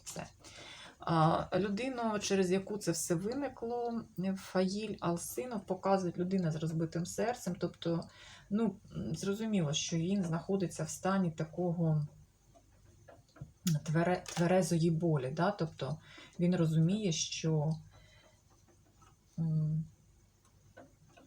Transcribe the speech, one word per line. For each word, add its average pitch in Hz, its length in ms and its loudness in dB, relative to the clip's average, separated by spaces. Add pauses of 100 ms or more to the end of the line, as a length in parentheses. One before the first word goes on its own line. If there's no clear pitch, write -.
в - 100 -12
це. - 120 -10 (760)
А, 160 460 4 (140)
людину, 220 600 -2
через 190 320 2
яку 190 260 0
це 185 140 0
все 165 240 0
виникло, 240 840 -4 (360)
Фаїль 190 640 0
Алсинов, 208 640 -4
показують, 185 520 0
людина 180 340 0
з 156 40 -2
розбитим 160 500 -2
серцем. 202 540 -2
Тобто, 170 440 -2 (460)
ну, 208 260 0 (380)
зрозуміло, 196 600 0
що - 240 -2
він 185 260 2
знаходиться 165 600 -2
в 156 60 -6
стані 185 420 0
такого 165 680 0 (1800)
твере-, 170 420 2
тверезої 170 640 4
болі. 156 400 2
Да? 170 200 2
Тобто 156 460 -4 (420)
він 175 160 4
розуміє, 165 560 4
що, 160 600 0 (1700)
м, 156 460 0 (1400)